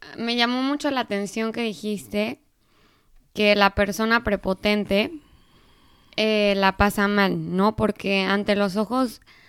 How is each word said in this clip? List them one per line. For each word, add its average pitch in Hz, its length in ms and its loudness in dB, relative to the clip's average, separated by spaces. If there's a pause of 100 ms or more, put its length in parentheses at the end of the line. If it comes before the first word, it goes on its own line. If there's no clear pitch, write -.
(200)
me 233 160 -2
llamó 240 260 0
mucho 285 300 -2
la 262 100 -2
atención 220 500 -4
que 233 120 -6
dijiste 208 760 -4 (920)
que 208 220 4
la 202 180 4
persona 220 500 0
prepotente, 202 880 0 (1080)
eh, 214 400 2
la 190 200 2
pasa 202 300 2
mal, 180 480 0
¿no? 202 200 2
Porque 196 480 0
ante 202 320 0
los 202 200 0
ojos 233 460 -2 (280)